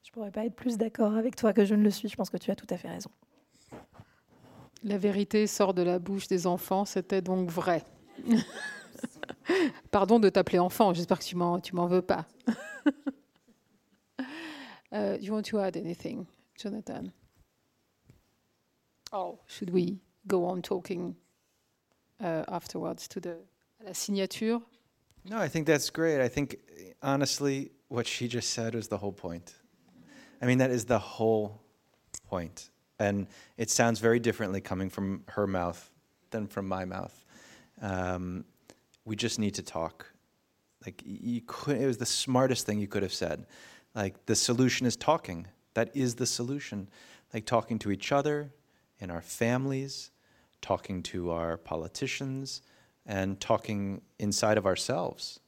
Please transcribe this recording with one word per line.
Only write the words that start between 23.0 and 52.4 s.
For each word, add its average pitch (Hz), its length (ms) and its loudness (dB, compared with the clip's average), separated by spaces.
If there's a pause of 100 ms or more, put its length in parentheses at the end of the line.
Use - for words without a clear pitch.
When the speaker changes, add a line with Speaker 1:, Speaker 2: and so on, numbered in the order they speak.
Speaker 2:
to - 100 -10
the, 170 200 -8 (420)
à 220 60 -18
la 185 80 -12
signature? 214 680 0 (640)
Speaker 3:
No, 208 140 -6
I 175 100 2
think 156 180 0
that's 151 220 6
great. 160 320 2
I 123 80 6
think, 139 280 -2 (460)
honestly, 139 680 0 (180)
what 120 180 -2
she - 220 -4
just 120 220 -4
said 117 240 -2
was 110 140 -4
the 101 100 -2
whole 98 160 -4
point. 85 400 -10 (880)
I - 20 -4
mean, 123 140 6
that 131 120 4
is 117 140 0
the 117 140 4
whole 107 640 0 (680)
point. 85 400 -8 (300)
And 101 300 2 (280)
it 117 140 -4
sounds 117 280 4
very 117 220 6
differently 104 400 0
coming 92 300 -4
from 98 380 -4
her 104 180 0
mouth 87 440 -4 (420)
than 107 160 -4
from 98 200 -6
my 95 160 -4
mouth. 92 400 -10 (560)
Um, 92 640 -4 (600)
we 107 100 -6
just 113 220 -2
need 104 160 0
to 92 80 -8
talk. - 500 -6 (720)
Like, - 220 -14
y-, 98 160 -12
you 120 240 -2
could, 143 340 -4
it 139 60 2
was 127 100 2
the 123 80 -4
smartest 131 640 2
thing 104 120 0
you 101 100 -2
could 101 140 0
have 92 120 -2
said. 80 320 -4 (480)
Like, 98 300 -4
the 113 100 2
solution 123 520 4
is 113 100 2
talking. 95 500 -2 (280)
That 113 200 0
is 127 200 0
the 123 100 -2
solution. 120 640 -4 (460)
Like, 110 100 -6
talking 113 360 2
to 101 100 -2
each 95 200 -2
other, 147 400 0 (500)
in 92 100 -8
our 85 100 -6
families, 135 880 -2 (520)
talking 92 400 -2
to 87 280 -4
our 82 280 -2
politicians, 135 1040 -6 (420)